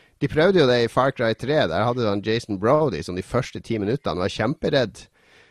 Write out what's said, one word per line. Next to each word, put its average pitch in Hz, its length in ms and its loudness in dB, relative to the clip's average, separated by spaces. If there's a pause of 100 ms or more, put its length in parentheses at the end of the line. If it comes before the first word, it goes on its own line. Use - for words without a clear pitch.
(220)
De 147 60 0
prøvde 180 320 4
jo 143 80 6
det 123 160 4
i 113 40 2
Far 131 240 0
Cry 113 220 -2
tre, 131 340 0
der 85 160 0
hadde 123 240 0
han 101 140 -2
Jason 110 380 -2
Brody 120 420 2
som 90 140 -8
de 92 80 -4
første - 400 -4
ti 113 160 -4
minuttene 101 380 -2
var 92 120 -2
kjemperedd. 123 760 -2 (440)